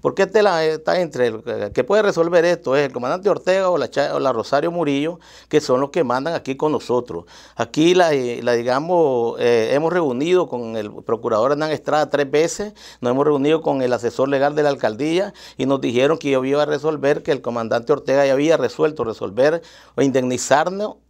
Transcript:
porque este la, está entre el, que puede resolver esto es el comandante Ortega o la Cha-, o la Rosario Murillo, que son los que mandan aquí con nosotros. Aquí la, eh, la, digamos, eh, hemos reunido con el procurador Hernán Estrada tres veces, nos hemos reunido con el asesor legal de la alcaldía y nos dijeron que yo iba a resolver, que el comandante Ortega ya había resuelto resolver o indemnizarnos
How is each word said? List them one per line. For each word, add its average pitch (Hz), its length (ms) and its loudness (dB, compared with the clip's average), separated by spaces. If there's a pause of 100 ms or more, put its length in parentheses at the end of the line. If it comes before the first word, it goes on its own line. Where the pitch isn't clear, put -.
porque 147 200 0
este 190 180 2
la, 180 240 2
está 160 360 0
entre 135 260 0
el, 110 460 -6
que 170 100 0
puede 196 200 2
resolver 170 420 2
esto 170 320 0
es 143 100 2
el 127 60 -6
comandante 143 360 -4
Ortega 185 420 0
o 175 80 0
la 120 120 -4
Cha-, 147 240 -2
o 143 60 -2
la 135 120 0
Rosario 139 380 0
Murillo, 160 480 -2 (300)
que 151 120 2
son 131 200 0
los 139 100 -2
que 170 140 0
mandan 135 300 -2
aquí 135 200 -6
con 151 160 -2
nosotros. 120 540 -4 (320)
Aquí 151 380 2
la, 175 180 4
eh, 123 280 -2
la, 120 120 2
digamos, 127 880 2
eh, 120 320 2
hemos 160 200 0
reunido 165 540 0
con 117 300 -8
el 107 160 -8
procurador 117 600 0
Hernán 156 200 -2
Estrada 143 360 0
tres 143 220 0
veces, 170 440 -2 (260)
nos 120 100 -2
hemos 135 160 2
reunido 147 360 2
con 139 200 0
el 123 100 0
asesor 117 360 -2
legal 139 260 0
de 151 80 0
la 147 60 2
alcaldía 143 680 -2 (220)
y 131 100 -2
nos 135 140 0
dijeron 135 380 2
que 143 120 -4
yo 131 140 2
iba 143 180 0
a 147 40 0
resolver, 151 580 -2
que 165 80 0
el 131 80 -2
comandante 117 520 -2
Ortega 135 340 2
ya 135 80 2
había 147 240 2
resuelto 147 440 -2
resolver 117 600 0 (340)
o 127 60 0
indemnizarnos 139 960 0 (140)